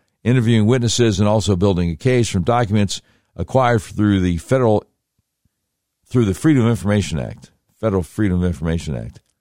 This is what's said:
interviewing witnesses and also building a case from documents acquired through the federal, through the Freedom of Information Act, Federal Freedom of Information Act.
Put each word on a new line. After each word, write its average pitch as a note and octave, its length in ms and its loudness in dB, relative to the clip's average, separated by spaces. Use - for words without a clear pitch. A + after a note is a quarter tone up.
interviewing A#2 420 2
witnesses A#2 540 2
and G#2 100 2
also G#2 260 0
building F2+ 340 0
a E2 60 -4
case B2 340 0
from F#2 140 -2
documents G#2+ 580 0
acquired A#2+ 460 0
through G2+ 380 0
the F2+ 180 0
federal, A2+ 460 0
through B2 200 0
the F#2+ 80 2
Freedom C3+ 320 2
of A#2 60 2
Information F#2+ 480 -2
Act, - 320 -12
Federal F#2+ 280 -2
Freedom F#2 360 -2
of F2+ 60 0
Information E2 500 -4
Act. A#1 260 -12